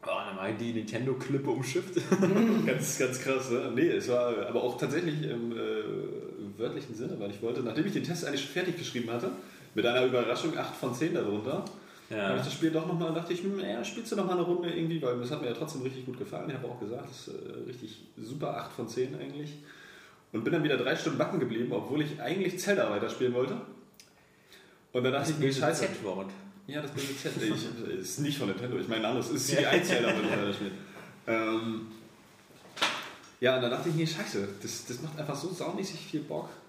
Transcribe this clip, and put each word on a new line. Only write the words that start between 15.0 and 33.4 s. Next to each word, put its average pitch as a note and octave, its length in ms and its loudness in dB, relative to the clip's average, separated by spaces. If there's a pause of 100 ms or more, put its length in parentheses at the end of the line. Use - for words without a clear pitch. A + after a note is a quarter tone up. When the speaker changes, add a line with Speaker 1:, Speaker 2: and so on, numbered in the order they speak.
Speaker 2:
weil B2 160 2
das A#2+ 100 -2
hat D3 140 -2
mir B2 60 0
ja A#2 40 0
trotzdem C3+ 300 -4
richtig B2+ 240 -4
gut B2 100 -6
gefallen. - 320 -6
Ich C3 60 -4
hab B2 100 -6
auch A#2+ 140 -6
gesagt, A#2+ 280 -6
das - 200 -14
ist, - 80 -10
äh, - 320 -8
richtig B2 340 -10 (160)
super, A#2+ 400 -4
acht - 140 -8
von A#2 160 -6
zehn E3 320 -2
eigentlich. D3 320 -8 (800)
Und A2 120 0
bin D3+ 100 4
dann D#3+ 100 4
wieder C#3+ 140 4
drei C3 180 4
Stunden C#3+ 240 0
backen D3+ 200 2
geblieben, A#2+ 340 0
obwohl D3 280 0
ich - 180 -2
eigentlich F3+ 380 0
Zelda E3 320 4
weiterspielen A2+ 460 2
wollte. B2+ 180 2 (1400)
Und B2 100 2
dann C3 100 4
dachte C#3 120 2
Speaker 1:
Das D#3+ 40 0
Speaker 2:
ich, D3 80 0
nee, B2+ 80 4
Speaker 1:
böse C3+ 140 4
Speaker 2:
scheiße. - 260 4
Speaker 1:
Z-Wort. F#2+ 460 -4 (360)
Speaker 2:
Ja, D3 140 -4
das D3+ 100 -6
böse C3+ 260 -4
Z. - 140 -4 (100)
Ich, G#2+ 580 -2
ist F#2+ 200 -6
nicht C#3+ 180 0
von A2 100 0
Nintendo. G#2 300 -2
Ich F2+ 100 -2
meine, A2+ 140 0
ein A2 100 0
anderes. B2 200 0
Ist C3+ 200 0
Speaker 1:
Ja. D3 200 6
Speaker 2:
C F3+ 40 8
D - 20 8
I F3 60 6
Zelda, A#2+ 300 4
wollte G#2+ 140 2
ich - 40 2
weiter G2+ 220 0
spielen. G2 180 -4 (560)
Ähm, A2+ 540 0 (1600)
ja, B2+ 160 6